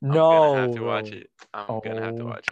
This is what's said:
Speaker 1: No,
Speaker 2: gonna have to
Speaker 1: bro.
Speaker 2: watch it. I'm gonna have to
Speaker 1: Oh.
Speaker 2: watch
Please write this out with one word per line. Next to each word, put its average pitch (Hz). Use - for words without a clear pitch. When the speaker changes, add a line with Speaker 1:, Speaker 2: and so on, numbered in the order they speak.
Speaker 1:
No, 139
Speaker 2:
gonna 135
have 127
to 117
Speaker 1:
bro. 110
Speaker 2:
watch 104
it. 98
I'm 107
gonna 113
have 113
to 117
Speaker 1:
Oh. 117
Speaker 2:
watch -